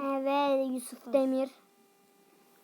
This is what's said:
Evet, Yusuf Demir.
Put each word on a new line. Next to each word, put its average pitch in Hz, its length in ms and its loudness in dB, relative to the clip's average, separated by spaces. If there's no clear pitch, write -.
Evet, 277 680 0
Yusuf 247 420 -10
Demir. 262 360 2